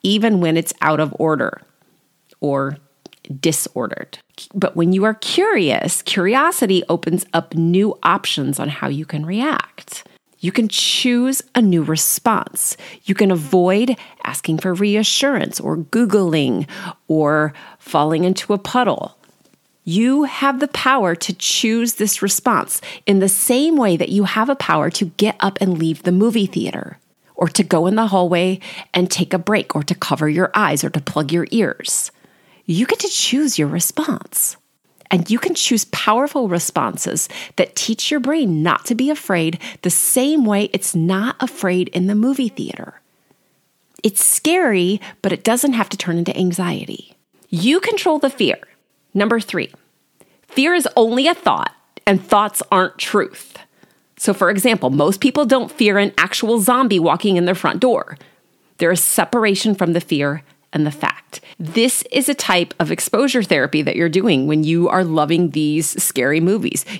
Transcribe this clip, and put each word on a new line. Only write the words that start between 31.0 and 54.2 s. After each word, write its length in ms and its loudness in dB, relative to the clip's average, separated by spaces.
plug 300 -4
your 200 0
ears. 600 -2
You 220 0
get 120 0
to 80 -4
choose 520 0
your 80 2
response. 920 -4
And 180 2
you 80 2
can 160 -2
choose 320 0
powerful 640 0
responses 800 -4
that 180 0
teach 340 -4
your 100 0
brain 440 0
not 220 2
to 100 -2
be 160 0
afraid 480 -2
the 80 0
same 540 2
way 280 0
it's 220 -4
not 440 0
afraid 500 -2
in 180 -2
the 80 0
movie 340 0
theater. 520 -14
It's 240 0
scary, 720 2
but 100 0
it 120 -6
doesn't 300 2
have 160 -2
to 80 -10
turn 200 -2
into 180 -2
anxiety. 800 -4
You 300 2
control 380 -2
the 140 0
fear. 260 0
Number 260 2
three, 320 -6
fear 260 2
is 240 0
only 300 4
a 60 4
thought, 400 0
and 160 4
thoughts 480 0
aren't 280 2
truth. 600 -4
So, 160 0